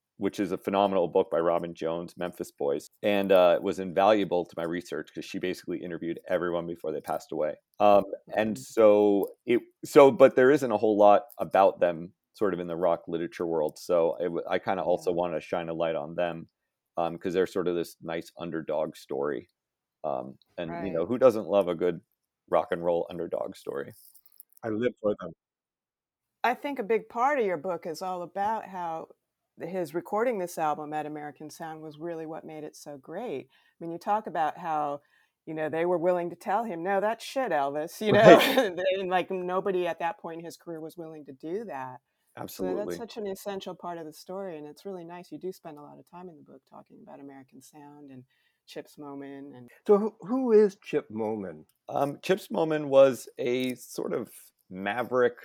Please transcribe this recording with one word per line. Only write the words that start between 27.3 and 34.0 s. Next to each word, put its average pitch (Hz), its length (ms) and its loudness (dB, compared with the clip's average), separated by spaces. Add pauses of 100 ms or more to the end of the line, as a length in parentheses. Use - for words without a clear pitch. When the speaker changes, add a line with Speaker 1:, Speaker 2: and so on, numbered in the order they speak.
Speaker 2:
of 226 60 0
your 180 120 -2
book 170 280 -8
is 160 160 -10
all 185 220 -8
about 202 440 -6
how 170 420 -10 (500)
his 165 340 -6
recording 208 460 -2
this 175 180 -8
album 151 360 -2
at 151 120 -6
American 151 460 -12
Sound 156 320 -14
was 151 160 -16
really 160 260 -8
what 156 200 -12
made 156 180 -14
it 151 120 -14
so 147 220 -16
great. 160 540 -10
I - 320 -20
mean, 170 80 -10
you 170 80 -10
talk 214 260 -2